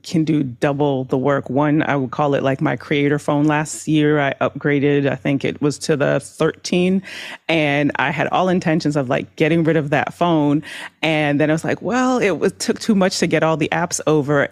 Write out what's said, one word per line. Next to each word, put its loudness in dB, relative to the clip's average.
can 0
do 0
double 0
the -2
work. 0
One, 2
I 0
would -2
call 0
it 0
like 0
my 0
creator 0
phone 0
last -2
year. 4
I 0
upgraded, 0
I -2
think -2
it -6
was -2
to 0
the 0
thirteen, -2
and 0
I 0
had -2
all 0
intentions 0
of, -2
like, -4
getting 2
rid 2
of 0
that 0
phone. 2
And 0
then 2
I 2
was -2
like, -4
"Well, 0
it 0
was, 0
took -4
too 0
much 2
to 0
get 2
all 2
the 0
apps -2
over." 2